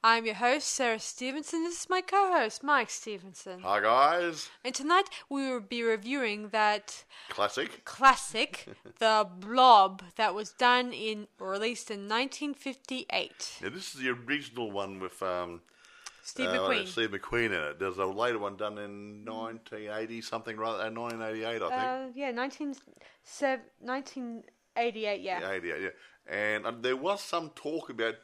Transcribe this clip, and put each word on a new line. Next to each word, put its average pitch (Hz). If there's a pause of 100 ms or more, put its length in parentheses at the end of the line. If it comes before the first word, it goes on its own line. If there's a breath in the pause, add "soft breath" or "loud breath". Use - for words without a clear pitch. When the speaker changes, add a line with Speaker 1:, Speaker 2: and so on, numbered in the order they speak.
Speaker 1:
I'm 226
your 214
host, 240
Sarah 226
Stevenson. 285
This 339
is -
my 370
co-host, 370
Mike 277
Stevenson. 190
Speaker 2:
Hi, 98
guys. 147 (160)
Speaker 1:
And 254
tonight 349 (240 loud breath)
we 269
will 247
be 233
reviewing 220
that 208 (240 loud breath)
Speaker 2:
Classic. -
Speaker 1:
classic, - (160)
Speaker 2:
<laughs> -
Speaker 1:
The 214 (140)
Blob, 202 (140)
that 202
was 214
done 247
in, 214 (120)
released 196
in 202
nineteen 269
fifty-eight. - (100)
Speaker 2:
Yeah, 92
this -
is 131
the 127
original 123
one 98
with, 92
um, 90 (640 loud breath)
Speaker 1:
Steve -
Speaker 2:
uh, -
Speaker 1:
McQueen. 196
Speaker 2:
Steve 113
McQueen 117
in 104
it. 76
There's 92
a 95
later 110
one 98
done 104
in 104
nineteen 113
eighty 113
something, 110
rather, 110
uh, 110
nineteen 113
eighty-eight, 110
I 87
think. - (100)
Speaker 1:
Uh, 254
yeah, 277
nineteen 269 (480 soft breath)
sev-, 262 (200)
nineteen 247 (320)
eighty-eight, 214
yeah. 185
Speaker 2:
Yeah, 98
eighty-eight, 85
yeah. 90 (400 loud breath)
And, 107
uh, 113
there 127
was 190
some 165
talk 156
about 113